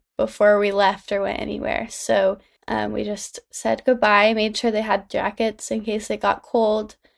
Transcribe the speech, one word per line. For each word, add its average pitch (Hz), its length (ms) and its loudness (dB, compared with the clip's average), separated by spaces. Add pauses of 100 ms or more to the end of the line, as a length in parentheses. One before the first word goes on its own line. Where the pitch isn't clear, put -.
(160)
before 208 420 2
we 202 140 0
left 196 400 0
or 202 100 0
went 196 180 -4
anywhere. - 480 -4
So, - 500 0 (280)
um, 107 260 -4
we 214 120 -4
just 208 360 -10 (120)
said - 340 -2
goodbye, 220 480 4
made 220 220 0
sure 240 140 0
they 214 100 0
had 208 300 -2
jackets 214 600 -4
in 220 140 -4
case 214 260 -4
it 214 100 -6
got 196 220 0
cold. 214 540 0 (220)